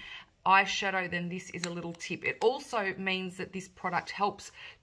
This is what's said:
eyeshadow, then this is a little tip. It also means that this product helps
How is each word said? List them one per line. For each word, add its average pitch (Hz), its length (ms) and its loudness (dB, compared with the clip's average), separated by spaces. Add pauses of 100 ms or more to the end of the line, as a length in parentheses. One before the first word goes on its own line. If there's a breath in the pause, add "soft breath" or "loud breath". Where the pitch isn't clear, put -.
(460 loud breath)
eyeshadow, 190 640 6
then 175 180 -2
this 180 240 -6
is 170 140 -6
a 175 60 -2
little 170 220 -6
tip. - 300 -6
It - 180 0
also 214 580 2
means 185 380 -2
that 185 140 -8
this 185 160 -6
product - 440 -2
helps - 400 -2 (320 loud breath)